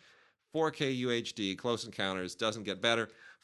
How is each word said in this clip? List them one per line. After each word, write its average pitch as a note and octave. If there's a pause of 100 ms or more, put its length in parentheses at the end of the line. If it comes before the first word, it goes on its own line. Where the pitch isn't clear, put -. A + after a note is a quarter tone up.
(520)
four D#3
K C3+
U B2
H A#2
D, G2
Close A#2+
Encounters, F#2+
doesn't A2
get F#2+
better. A#2 (360)